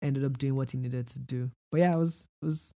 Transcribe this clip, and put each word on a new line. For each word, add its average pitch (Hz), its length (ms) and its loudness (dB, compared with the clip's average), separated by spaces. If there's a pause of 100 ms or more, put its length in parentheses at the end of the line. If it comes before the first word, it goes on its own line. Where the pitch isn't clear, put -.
ended 135 220 0
up 135 140 0
doing 135 180 0
what 131 160 0
he 135 60 -4
needed 123 320 -4
to 135 100 -10
do. 127 320 -4 (200)
But 156 100 6
yeah, 175 120 6
it 165 40 2
was, 165 280 0 (160)
it 151 40 -8
was, 156 340 -4